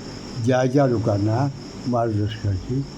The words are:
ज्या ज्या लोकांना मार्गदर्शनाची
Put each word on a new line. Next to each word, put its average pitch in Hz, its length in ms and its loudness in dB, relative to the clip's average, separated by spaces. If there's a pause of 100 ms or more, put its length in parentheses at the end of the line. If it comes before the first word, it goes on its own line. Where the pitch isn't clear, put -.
(460)
ज्या 127 200 4
ज्या 135 220 4
लोकांना 110 600 2 (400)
मार्गदर्शनाची 110 920 0 (160)